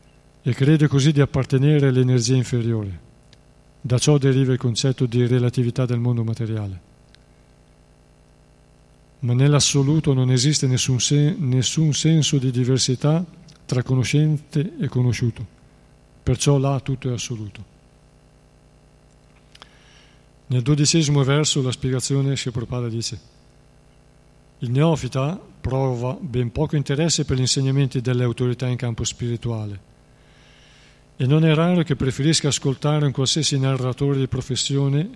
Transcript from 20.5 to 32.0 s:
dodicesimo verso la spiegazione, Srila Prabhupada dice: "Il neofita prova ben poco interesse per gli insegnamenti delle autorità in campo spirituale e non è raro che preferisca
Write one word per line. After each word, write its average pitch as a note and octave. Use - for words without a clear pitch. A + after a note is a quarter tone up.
dodicesimo D3
verso C#3+
la B2+
spiegazione, C3+
Srila A#2+
Prabhupada B2
dice: A2
"Il A#2+
neofita C#3
prova B2+
ben B2
poco D#3
interesse D3
per C3+
gli B2+
insegnamenti C3+
delle B2
autorità B2
in B2
campo A#2
spirituale A2
e C3+
non D#3
è D#3
raro E3+
che C#3
preferisca C#3+